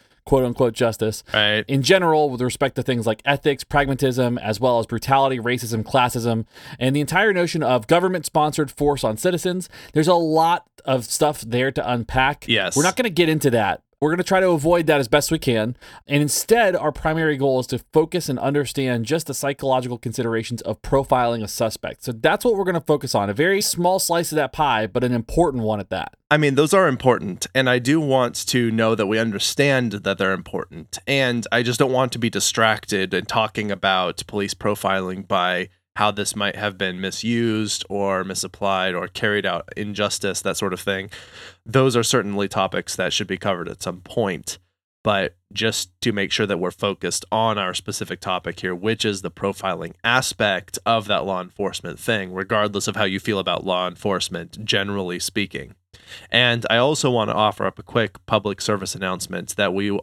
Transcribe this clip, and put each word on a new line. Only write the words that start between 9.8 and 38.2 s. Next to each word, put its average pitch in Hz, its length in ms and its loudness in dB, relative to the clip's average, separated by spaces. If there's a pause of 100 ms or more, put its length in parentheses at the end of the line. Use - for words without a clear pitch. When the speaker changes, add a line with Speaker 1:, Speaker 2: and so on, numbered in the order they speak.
Speaker 1:
There's 156 140 4
a 180 60 8
lot 165 520 2 (180)
of 127 220 0
stuff - 340 0
there 123 320 0
to - 180 -2
unpack. 131 560 0
Speaker 2:
Yes. 101 300 2
Speaker 1:
We're 143 60 2
not 185 140 2
gonna 240 120 0
get 165 220 2
into 151 180 2
that. 107 320 2 (180)
We're 151 120 0
gonna 180 140 0
try 190 160 2
to 185 100 4
avoid 165 380 2
that 147 120 4
as 120 80 -2
best 147 220 4
we 160 80 2
can. 117 360 0 (320)
And 143 140 2
instead, 190 560 2
our 151 160 0
primary 156 460 0
goal 131 220 2
is 123 80 -2
to 123 100 -2 (160)
focus 160 340 2
and 127 100 -2
understand 131 680 0
just 156 200 0
the 143 60 -6
psychological 131 640 -2
considerations 113 640 -2
of - 220 -6
profiling 123 600 2
a 101 60 -6
suspect. - 560 -4
So 127 80 -6
that's 156 320 2
what 233 120 4
we're 196 80 0
gonna 175 180 0
focus 147 320 0
on. 101 160 2
A - 20 0
very 170 300 2
small 180 360 2
slice 170 340 0
of 151 40 0
that 139 160 0
pie, 120 340 2
but 120 160 -2
an 123 120 2
important 127 500 0
one 107 160 0
at - 80 -10
that. - 240 -6 (180)
Speaker 2:
I 151 60 4
mean, 143 200 4
those 151 180 4
are 190 140 6
important. 120 640 0
And 131 160 2
I 127 80 4
do 135 200 2
want 131 500 0
to 120 220 2
know 113 240 2
that 107 120 0
we 107 120 2
understand 117 760 2
that 101 260 -2
they're 95 160 2
important. 85 720 -8
And 123 440 0
I 120 120 2
just 120 180 0
don't 135 100 4
want 127 220 0
to 123 60 -6
be 113 100 0
distracted 101 840 0
and 92 120 -2
talking 110 440 -2
about 92 560 0
police 101 260 -4
profiling 95 720 -4
by 90 440 0 (260)
how 107 140 2
this 101 260 -4
might 101 200 -2
have 104 200 -6
been 92 240 -4
misused 110 880 -2
or 98 340 -2